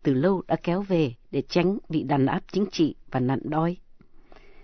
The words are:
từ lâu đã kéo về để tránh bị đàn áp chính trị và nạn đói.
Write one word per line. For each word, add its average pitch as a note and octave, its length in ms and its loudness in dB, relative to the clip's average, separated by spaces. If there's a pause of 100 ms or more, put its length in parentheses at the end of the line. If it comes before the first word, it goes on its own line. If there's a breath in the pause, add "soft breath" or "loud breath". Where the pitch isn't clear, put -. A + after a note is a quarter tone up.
từ C#3+ 120 2
lâu F3 340 2
đã D#3+ 140 0
kéo F3+ 200 -2
về D#3+ 320 0 (160)
để C3 180 -2
tránh F3+ 300 2 (100)
bị D#3+ 140 -2
đàn C3+ 240 2
áp - 140 0 (120)
chính G3+ 180 0
trị D#3 240 0 (160)
và C3 100 -2
nạn C3 240 0
đói. D#3+ 320 -2 (880 soft breath)